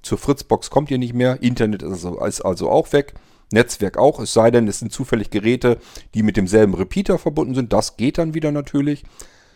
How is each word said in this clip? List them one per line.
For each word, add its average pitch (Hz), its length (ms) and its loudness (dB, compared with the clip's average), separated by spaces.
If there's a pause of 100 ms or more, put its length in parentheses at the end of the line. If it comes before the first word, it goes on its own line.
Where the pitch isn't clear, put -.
zur - 160 -6
Fritzbox - 540 -2
kommt 147 200 0
ihr 135 60 0
nicht 123 160 -4
mehr, 127 300 0
Internet 117 400 0
ist 85 80 -8
also, 87 340 -6
ist - 160 -4
also 87 300 -2
auch 143 220 0
weg, 143 220 0 (380)
Netzwerk 107 460 2
auch, 131 220 4
es - 120 -6
sei 113 180 6
denn, 117 180 4
es 98 100 -6
sind 113 120 -8
zufällig 117 400 -4
Geräte, 117 460 0 (380)
die 110 80 0
mit 107 160 2
demselben 101 340 4
Repeater 165 460 -2
verbunden 147 360 -4
sind, 123 200 -2
das - 240 -2
geht 127 180 -2
dann 160 160 -2
wieder 156 200 -4
natürlich. 147 520 -4 (520)